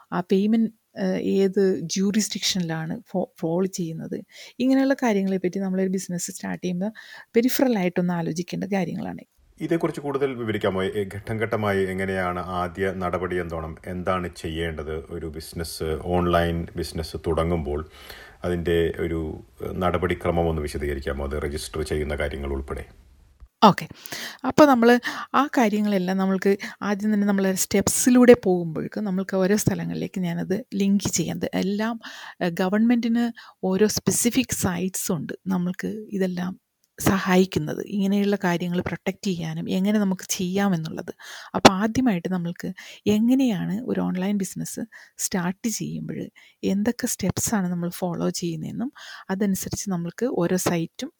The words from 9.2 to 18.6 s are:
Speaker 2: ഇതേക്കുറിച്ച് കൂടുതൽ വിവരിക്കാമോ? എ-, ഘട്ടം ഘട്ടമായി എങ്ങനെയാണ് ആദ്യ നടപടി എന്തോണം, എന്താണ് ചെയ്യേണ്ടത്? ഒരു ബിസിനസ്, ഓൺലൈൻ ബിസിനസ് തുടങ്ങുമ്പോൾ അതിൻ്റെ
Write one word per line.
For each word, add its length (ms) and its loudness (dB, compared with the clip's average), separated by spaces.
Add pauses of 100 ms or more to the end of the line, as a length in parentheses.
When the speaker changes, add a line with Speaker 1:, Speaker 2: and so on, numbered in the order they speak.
Speaker 2:
ഇതേക്കുറിച്ച് 400 0
കൂടുതൽ 320 -2
വിവരിക്കാമോ? 500 0
എ-, 320 -2
ഘട്ടം 220 -6
ഘട്ടമായി 480 2
എങ്ങനെയാണ് 540 -2
ആദ്യ 580 -2
നടപടി 400 -2
എന്തോണം, 380 -6 (100)
എന്താണ് 500 -2
ചെയ്യേണ്ടത്? 760 -6
ഒരു 160 -8
ബിസിനസ്, 760 -6
ഓൺലൈൻ 760 2
ബിസിനസ് 420 -6 (100)
തുടങ്ങുമ്പോൾ 640 -2 (540)
അതിൻ്റെ 560 0